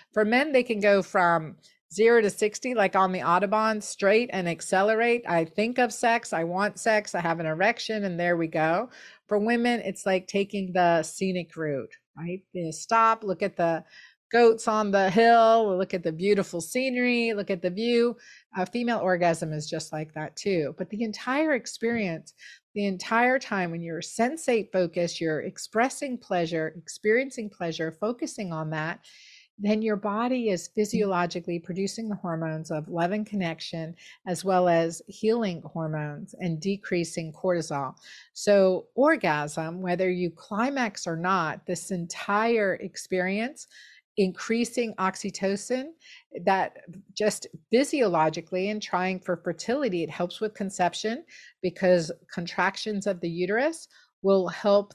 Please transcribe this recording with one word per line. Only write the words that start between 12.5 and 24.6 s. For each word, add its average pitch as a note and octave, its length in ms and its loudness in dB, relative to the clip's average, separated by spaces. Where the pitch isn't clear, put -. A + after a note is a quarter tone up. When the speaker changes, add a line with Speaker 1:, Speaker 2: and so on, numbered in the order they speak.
Speaker 1:
You E3+ 200 -6
stop, A3+ 520 2
look F#3+ 180 -2
at F#3+ 140 -4
the E3 280 0
goats A3+ 340 6
on G#3+ 240 0
the G3 200 4
hill, A3+ 680 6
look F#3+ 160 -2
at F3 80 -4
the E3 100 -2
beautiful F3+ 480 0
scenery, B3 720 0
look G3+ 160 -4
at F3+ 120 -2
the F3+ 80 0
view. A#3 460 2
A F#3 100 0
female A#3+ 320 -2
orgasm E3+ 540 2
is D3+ 160 -6
just - 240 -8
like D#3 220 -8
that D#3 220 -10
too. E3 420 -2
But F3+ 120 -8
the G#3+ 120 -6
entire C4 500 -2
experience, A3 800 -4
the G3+ 120 -2
entire A#3 520 2
time F#3+ 320 -4
when E3+ 120 -6
you're E3 180 -8
sensate A#3+ 720 -2